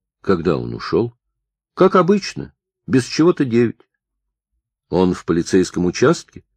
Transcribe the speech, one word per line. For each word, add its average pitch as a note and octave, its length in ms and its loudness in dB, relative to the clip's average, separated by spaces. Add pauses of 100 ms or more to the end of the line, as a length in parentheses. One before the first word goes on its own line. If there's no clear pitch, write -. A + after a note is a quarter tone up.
(200)
«Когда E2+ 360 0
он A#1 180 -6
ушёл?» G2+ 400 -2 (600)
«Как F#3+ 200 2
обычно, F#3 580 0 (340)
без B2+ 180 0
чего-то D#3+ 400 0
девять». A#2 440 -2 (1000)
«Он F2+ 260 0
в - 100 -14
полицейском F2 600 0
участке?» - 580 -2 (120)